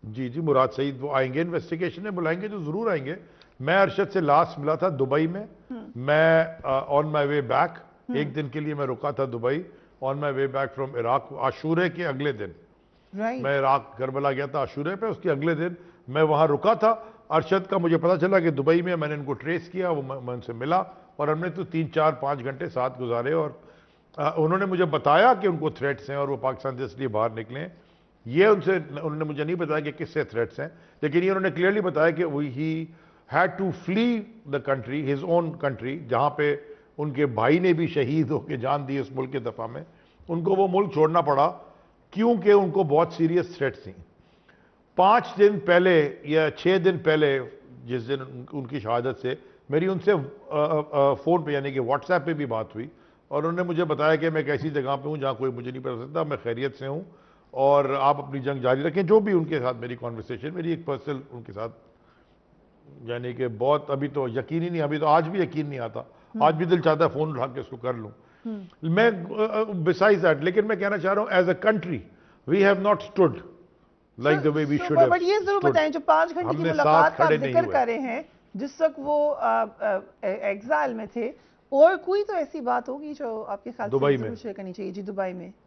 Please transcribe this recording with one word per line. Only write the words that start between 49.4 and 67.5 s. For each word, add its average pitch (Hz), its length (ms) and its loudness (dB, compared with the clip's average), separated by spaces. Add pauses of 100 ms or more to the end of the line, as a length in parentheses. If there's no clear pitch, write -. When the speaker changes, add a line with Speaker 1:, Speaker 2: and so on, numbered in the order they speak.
Speaker 1:
मेरी 160 160 2
उनसे, 190 260 0
अ, 196 40 4
अ, 151 640 -2 (100)
अ, 139 220 4
फ़ोन 165 300 0
पे 147 80 -4
यानी 139 200 -2
कि 131 80 -2
WhatsApp 139 460 0
पे 165 80 -2
भी 147 120 -4
बात 110 280 -4
हुई 120 160 -10 (400)
और 147 160 -2
उन्होंने 170 160 -2
मुझे 175 220 0
बताया 151 320 2
कि 160 140 0
मैं 156 100 -2
एक 135 80 -4
ऐसी 147 220 -2
जगह 139 260 -2
पे 135 120 -8
हूँ 151 100 -4
जहाँ 135 160 -2
कोई 131 160 -2
मुझे 120 220 -8
नहीं 127 100 -12
पता 123 240 -8
सकता, 156 180 -4
मैं 147 140 -6
खैरियत 127 360 -4
से 135 120 -12
हूँ 151 200 -8 (480)
और 139 400 4
आप 139 240 2
अपनी 139 220 -8
जंग 135 200 -4
जारी 127 220 2
रखें। 165 240 0
जो 214 140 8
भी 202 120 0
उनके 160 260 2
साथ 123 160 0
मेरी 120 220 -8
conversation, 120 540 -10
मेरी 170 220 -6
एक 165 140 -6
personal 135 360 -6 (100)
उनके 117 200 -16
साथ, 107 160 -8 (1400)
यानी 120 280 -6
कि 127 120 -4
बहुत, 135 440 0
अभी 139 180 -2
तो 135 200 -4
यकीन 135 340 -4
ही 175 80 -4
नहीं, 170 100 -4
अभी 147 180 -2
तो 151 80 0
आज 156 220 4
भी 190 140 -2
यकीन 147 240 -4
नहीं 139 140 -8
आता, 113 200 -8
Speaker 2:
हम्म। - 440 -6
Speaker 1:
आज 160 100 6
भी 170 120 0
दिल 170 140 4
चाहता 156 240 4
है 147 60 4
फ़ोन 147 260 -4
उठा 123 100 -2
के 131 140 -8